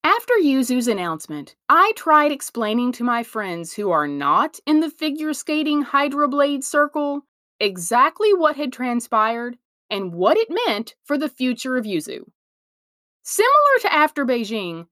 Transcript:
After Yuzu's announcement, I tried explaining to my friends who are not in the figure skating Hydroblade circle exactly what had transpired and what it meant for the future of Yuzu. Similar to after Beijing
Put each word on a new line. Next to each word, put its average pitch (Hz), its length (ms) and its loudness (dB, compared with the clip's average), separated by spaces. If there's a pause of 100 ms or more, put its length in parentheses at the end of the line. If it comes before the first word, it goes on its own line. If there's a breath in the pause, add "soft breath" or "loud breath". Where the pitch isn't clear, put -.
After 466 320 2
Yuzu's 262 520 2
announcement, 165 680 -4 (100)
I 370 300 4
tried 302 340 4
explaining 240 640 -2
to 240 100 -6
my 240 200 -2
friends 175 500 -8
who 208 180 -2
are 147 160 2
not 143 580 0
in 302 140 4
the 320 100 0
figure 311 440 -4
skating 302 500 -2
Hydroblade 285 800 0
circle 294 640 -2 (340)
exactly 240 760 2
what 311 220 2
had 277 160 -6
transpired 240 880 -2 (320)
and 190 240 -6
what 202 240 2
it 453 120 0 (160)
meant 220 380 -4
for 285 140 -2
the 294 100 -2
future 254 480 -4
of 247 80 -2
Yuzu. 185 400 -6 (1000)
Similar 554 580 4
to - 120 0
after 302 320 0
Beijing 202 680 -4